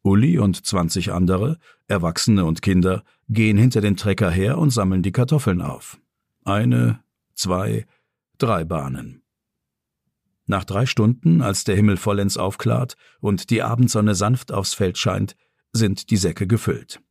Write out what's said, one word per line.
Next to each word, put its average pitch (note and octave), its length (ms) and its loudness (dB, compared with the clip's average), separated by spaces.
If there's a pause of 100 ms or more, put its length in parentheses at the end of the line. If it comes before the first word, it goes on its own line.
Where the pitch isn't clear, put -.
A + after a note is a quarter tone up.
Uli B2+ 380 4
und G2 260 0
zwanzig F2+ 460 -2
andere, F#2 460 0 (300)
Erwachsene F2+ 580 0
und D#2+ 160 -2
Kinder, F#2 420 0 (240)
gehen A2 300 2
hinter A#2 240 4
dem G2+ 160 0
Trecker G2 340 0
her G2 260 0
und D#3 120 2
sammeln F#2+ 340 0
die F#2+ 80 -2
Kartoffeln B2 500 0
auf. - 380 -12 (460)
Eine, A#2 580 0 (300)
zwei, G#2 520 -4 (520)
drei G2+ 260 0
Bahnen. C2+ 580 -8 (1200)
Nach G2 180 -2
drei G2+ 220 -2
Stunden, B2+ 560 2
als G2+ 220 -2
der G2+ 120 0
Himmel G2+ 220 4
vollends G2+ 400 -2
aufklart A2+ 580 -4 (240)
und G2 300 -2
die A2+ 120 2
Abendsonne A2+ 540 2
sanft G#2+ 360 -2
aufs G2 220 -4
Feld F#2 240 -2
scheint, G2 380 -2 (380)
sind G#2+ 360 -2
die A2 80 2
Säcke F#2 300 -2
gefüllt. G2+ 640 -4